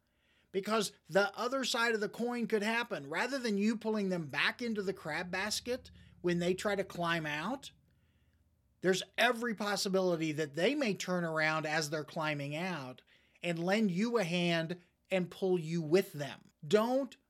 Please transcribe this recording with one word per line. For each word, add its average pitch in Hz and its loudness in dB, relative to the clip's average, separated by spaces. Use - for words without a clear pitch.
because 202 -2
the 190 4
other 247 -2
side 233 2
of 208 0
the 165 -2
coin 240 -2
could 214 0
happen. 214 -2
Rather 226 -2
than 233 0
you 214 4
pulling 214 -2
them 175 -2
back 147 0
into 226 -2
the 185 -2
crab 175 -6
basket 202 -4
when 175 2
they 180 2
try 202 0
to 196 0
climb 170 -2
out, 160 -4
there's 180 2
every 233 2
possibility 185 0
that 143 -4
they 202 4
may 247 0
turn 180 -2
around 156 2
as 156 0
they're 151 -2
climbing 147 -4
out 151 -6
and 170 -2
lend 196 4
you 226 2
a 202 2
hand 170 2
and 180 0
pull 185 2
you 165 -2
with 156 4
them. 139 -6
Don't 233 2